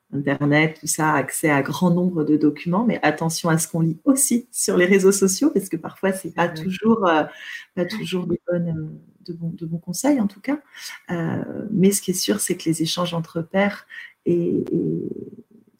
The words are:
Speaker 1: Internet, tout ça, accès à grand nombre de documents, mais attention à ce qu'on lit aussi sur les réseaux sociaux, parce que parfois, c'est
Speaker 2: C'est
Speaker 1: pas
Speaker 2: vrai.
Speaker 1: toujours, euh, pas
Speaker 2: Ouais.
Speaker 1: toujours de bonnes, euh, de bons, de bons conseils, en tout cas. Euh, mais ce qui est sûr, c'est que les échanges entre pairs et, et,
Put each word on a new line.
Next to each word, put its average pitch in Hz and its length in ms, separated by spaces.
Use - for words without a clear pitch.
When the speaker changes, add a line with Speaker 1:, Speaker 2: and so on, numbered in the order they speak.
Speaker 1:
Internet, 143 680
tout 156 80
ça, 156 240
accès 147 380
à 139 120
grand 175 300
nombre 175 320
de 151 120
documents, 165 480
mais 214 200
attention 160 440
à 160 100
ce 160 100
qu'on 170 100
lit 165 260
aussi 254 460
sur - 260
les 180 80
réseaux 190 280
sociaux, 202 420
parce 190 140
que 165 80
parfois, - 360
c'est 190 180
Speaker 2:
C'est - 40
Speaker 1:
pas 170 140
Speaker 2:
vrai. 156 160
Speaker 1:
toujours, 202 420
euh, 156 160
pas 180 60
Speaker 2:
Ouais. 175 40
Speaker 1:
toujours 180 400
de 170 100
bonnes, 170 280
euh, 156 120
de 175 80
bons, 165 220
de 170 100
bons 165 120
conseils, 254 420
en 202 60
tout - 140
cas. 294 200
Euh, 165 320
mais 190 220
ce 196 100
qui - 80
est 180 40
sûr, 202 260
c'est 185 160
que - 120
les 160 140
échanges 170 320
entre 165 260
pairs 196 460
et, 175 460
et, 165 360